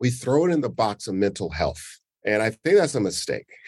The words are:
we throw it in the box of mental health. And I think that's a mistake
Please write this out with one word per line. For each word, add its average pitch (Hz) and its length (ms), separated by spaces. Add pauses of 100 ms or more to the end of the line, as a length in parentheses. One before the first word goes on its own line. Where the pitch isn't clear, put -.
we 123 100
throw 131 360
it 180 40
in 160 100
the 127 80
box 104 380
of 98 80
mental 98 360
health. 78 500 (240)
And 107 180
I 110 80
think 170 280
that's 156 180
a 117 40
mistake - 460 (220)